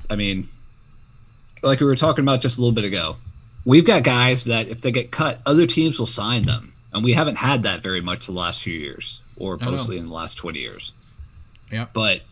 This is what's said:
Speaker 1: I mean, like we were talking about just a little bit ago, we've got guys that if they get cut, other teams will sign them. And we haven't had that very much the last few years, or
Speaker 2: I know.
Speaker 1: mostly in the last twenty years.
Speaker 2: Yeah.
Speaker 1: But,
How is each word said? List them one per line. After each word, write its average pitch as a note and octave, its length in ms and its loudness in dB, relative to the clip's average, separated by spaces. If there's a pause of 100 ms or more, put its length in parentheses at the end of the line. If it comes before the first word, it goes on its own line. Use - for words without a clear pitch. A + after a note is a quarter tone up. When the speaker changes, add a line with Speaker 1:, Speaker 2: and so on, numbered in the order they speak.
Speaker 1:
I G#2+ 60 -2
mean, G2 340 -2 (1120)
like C3+ 180 4
we D3 60 4
were C3+ 100 4
talking D#3 280 2
about C3+ 180 4
just B2 160 0
a B2 40 0
little A#2+ 120 4
bit A2 100 0
ago, F2+ 340 -4 (480)
we've D3+ 200 8
got F#3+ 180 6
guys B2+ 420 2
that A2+ 220 -2
if A2+ 140 -12
they B2+ 100 0
get A#2+ 200 -2
cut, D#3 340 -2
other D#3 220 6
teams D#3+ 320 0
will A#2 80 -2
sign A2+ 340 -2
them. - 320 -2 (180)
And G#2 120 -2
we B2 100 4
haven't D3 220 2
had B2 280 0
that G2 200 -4
very F#2 180 -4
much - 240 -6
the G2 60 -6
last F2 320 -6
few F2 100 -6
years, - 480 -12 (160)
or F#2 240 -8
Speaker 2:
I B2 40 -6
know. - 80 -4
Speaker 1:
mostly F#2 240 -6
in E2+ 100 -10
the E2 60 -14
last D#2+ 260 -10
twenty D#2 200 -10
years. G#1+ 340 -14 (800)
Speaker 2:
Yeah. A2+ 220 -4
Speaker 1:
But, G#2+ 280 0 (100)